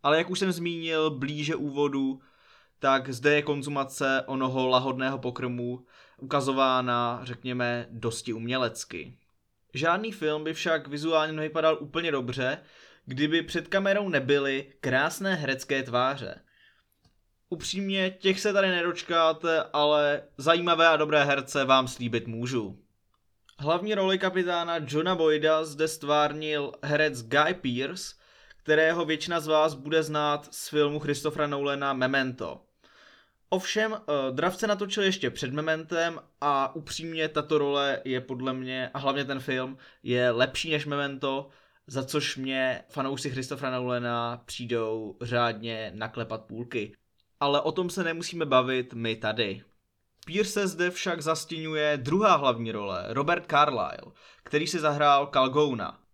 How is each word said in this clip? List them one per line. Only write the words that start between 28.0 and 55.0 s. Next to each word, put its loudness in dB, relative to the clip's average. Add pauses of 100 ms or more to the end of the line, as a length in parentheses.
kterého 4
většina -2
z -6
vás 4
bude 0
znát -2
z -10
filmu 2
Christophera -2
Nolana -2
Memento. -2 (880)
Ovšem, 0
eh, -2
dravce 0
natočil 0
ještě 2
před -6
Mementem -2 (220)
a 0
upřímně -6
tato 0
role 2
je -2
podle -4
mě, -6
a -6
hlavně 0
ten -6
film, -2 (260)
je 4
lepší 0
než 0
Memento, -4 (380)
za -6
což -2
mě -2
fanoušci -4
Christophera -6
Nolana -2
přijdou -4
řádně -2
naklepat -8
půlky. -6 (440)
Ale 2
o 0
tom -2
se -4
nemusíme -4
bavit 2
my -2
tady. -2 (600)
Pierce 0
zde 0
však -4
zastěňuje -2
druhá 4
hlavní 0
role, -4
Robert 0
Carlyle, 2 (300)
který -2
si -2
zahrál 4